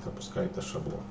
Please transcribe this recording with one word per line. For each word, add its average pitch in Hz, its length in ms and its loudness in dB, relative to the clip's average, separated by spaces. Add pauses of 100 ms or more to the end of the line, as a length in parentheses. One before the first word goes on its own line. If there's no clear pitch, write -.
Запускаєте - 560 2
шаблон. 165 500 0